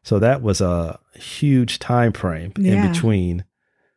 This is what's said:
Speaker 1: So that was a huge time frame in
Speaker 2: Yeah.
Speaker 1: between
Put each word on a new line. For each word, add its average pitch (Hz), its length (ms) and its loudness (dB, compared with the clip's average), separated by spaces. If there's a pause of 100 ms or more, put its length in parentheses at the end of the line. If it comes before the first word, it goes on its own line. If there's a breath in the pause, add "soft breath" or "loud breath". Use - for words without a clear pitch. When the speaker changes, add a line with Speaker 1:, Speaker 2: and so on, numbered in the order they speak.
Speaker 1:
So 104 160 0
that 127 220 2
was 104 200 0
a 87 380 -2 (160)
huge 131 640 0
time 120 340 0
frame 87 420 -6
in 202 100 -2
Speaker 2:
Yeah. 196 260 2
Speaker 1:
between 95 520 0 (540)